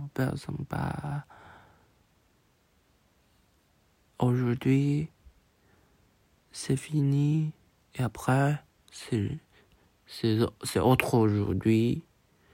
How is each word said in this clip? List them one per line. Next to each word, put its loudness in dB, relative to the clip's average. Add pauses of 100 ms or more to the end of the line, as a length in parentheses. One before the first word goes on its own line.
(160)
personne -4
pas. -6 (3000)
Aujourd'hui, 0 (1400)
c'est -2
fini, 0 (400)
et -4
après, 0 (280)
c'est, -4 (680)
c'est, 0 (240)
c'est -2
autre 4
aujourd'hui. 2 (500)